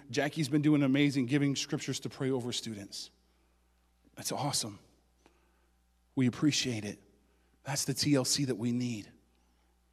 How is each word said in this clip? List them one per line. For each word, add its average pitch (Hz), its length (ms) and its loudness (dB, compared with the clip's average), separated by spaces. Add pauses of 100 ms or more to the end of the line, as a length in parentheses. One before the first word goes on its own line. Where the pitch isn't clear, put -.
(100)
Jackie's 143 380 0
been 147 140 2
doing 147 200 6
amazing, 135 440 4
giving 143 280 2
scriptures - 460 -4
to - 80 -6
pray 131 220 -4
over 120 220 -2
students. 104 580 -8 (1040)
That's - 160 -6
awesome. 120 460 -4 (1400)
We 131 100 4
appreciate 123 600 0
it. 101 120 -8 (680)
That's 143 200 -4
the 143 100 -2
T 147 200 2
L 131 100 4
C 143 220 0
that 123 100 -2
we 120 160 -2
need. 120 360 -4 (840)